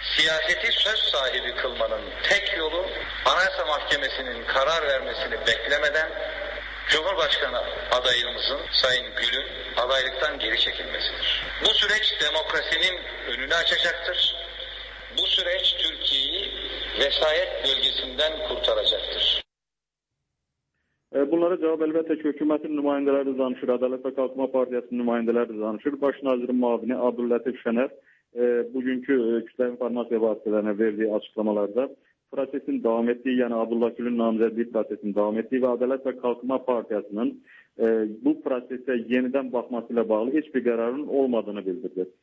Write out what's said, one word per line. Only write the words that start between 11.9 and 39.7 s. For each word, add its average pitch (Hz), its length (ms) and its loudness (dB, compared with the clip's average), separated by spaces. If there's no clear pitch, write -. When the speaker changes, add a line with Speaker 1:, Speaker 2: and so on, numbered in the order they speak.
Speaker 1:
demokrasinin 156 720 0
önünü 131 240 -2
açacaktır. 170 800 2
Bu - 100 2
süreç - 560 2
Türkiye'yi - 600 0
vesayet 156 500 2
bölgesinden 135 680 0
kurtaracaktır. - 960 0
Speaker 2:
E, 143 160 2
bunlara 175 300 4
cavab 160 260 2
əlbəttə 160 320 0
ki, - 100 -2
hökumətin 151 500 0
nümayəndələri 139 520 2
də 127 80 -2
danışır, 127 360 2
Ədalət 127 320 0
və 127 120 -2
Qalxınma 131 320 0
Partiyasının 123 500 0
nümayəndələri 117 500 2
də 107 140 -6
danışır. 110 360 -4
Baş 139 260 0
nazirin 123 360 0
müavini 117 320 0
Abdüllətif 120 580 0
Şənər, 123 260 0
e, 120 80 2
bugünkü, 127 460 0
e, 113 300 2
kütləvi 123 260 -2
informasiya 120 500 0
vasitələrinə 107 540 0
verdiyi 107 380 2
açıqlamalarda 107 720 0
prosesin 135 520 -4
davam 117 260 4
etdiyi, 123 340 2
yəni 117 200 0
Abdullah 117 340 2
Gülün 120 260 -2
namizədliyi 113 480 2
prosesinin 104 440 -2
davam 104 280 2
etdiyi 127 200 0
və 123 120 2
Ədalət 127 320 0
və 123 60 -2
Qalxınma 127 420 -2
Partiyasının, 110 640 -2
e, 113 60 4
bu 151 120 4
prosesə 127 460 -2
yenidən 127 400 0
baxması 117 400 -4